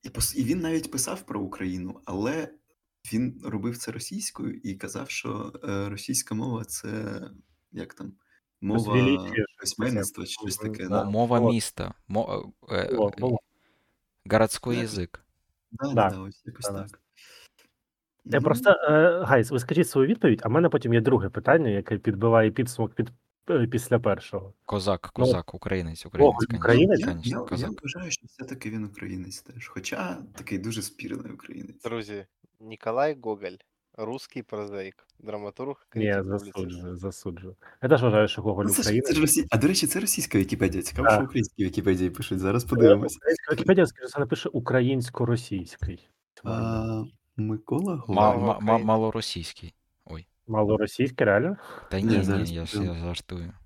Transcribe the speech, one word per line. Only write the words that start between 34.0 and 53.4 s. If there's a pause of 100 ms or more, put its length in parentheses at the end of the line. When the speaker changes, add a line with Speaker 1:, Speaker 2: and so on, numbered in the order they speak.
Speaker 4:
прозаїк, (120)
драматург,
Speaker 2:
Ні,
Speaker 4:
критик,
публіцист.
Speaker 2:
засуджую,
засуджую. (260)
Я
теж
вважаю,
що
Гоголь
Speaker 1:
Ну,
це
ж,
Speaker 2:
українець.
Speaker 1:
це
ж
росі-,
а,
до
речі,
це
російська
Вікіпедія.
Цікаво,
Speaker 2:
Так.
Speaker 1:
що
в
українській
Вікіпедії
пишуть.
Зараз
Speaker 2:
Е,
Speaker 1:
подивимось.
Speaker 2:
українська
Вікіпедія,
скоріше
за
все,
напише
українсько-російський. (360)
Speaker 1:
А, (380)
Микола (140)
Speaker 3:
Ма-,
Speaker 1:
Гоголь.
Speaker 3:
ма-,
ма-,
Speaker 4:
Український.
Speaker 3:
малоросійський. (300)
Ой. (200)
Speaker 2:
Малоросійський,
реально? (340)
Speaker 3:
Та
Speaker 1:
Ні,
Speaker 3:
ні,
Speaker 1:
зараз
Speaker 3:
ні,
я
ж,
Speaker 1:
подивимось.
Speaker 3:
я
жартую. (140)